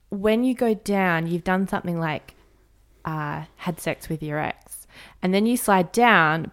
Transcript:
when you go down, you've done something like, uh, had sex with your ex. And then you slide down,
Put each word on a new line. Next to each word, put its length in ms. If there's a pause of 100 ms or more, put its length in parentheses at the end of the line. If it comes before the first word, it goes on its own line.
(120)
when 340
you 100
go 180
down, 540
you've 160
done 240
something 320
like, 360 (680)
uh, 400 (140)
had 240
sex 260
with 160
your 160
ex. 480 (340)
And 120
then 120
you 120
slide 340
down, 600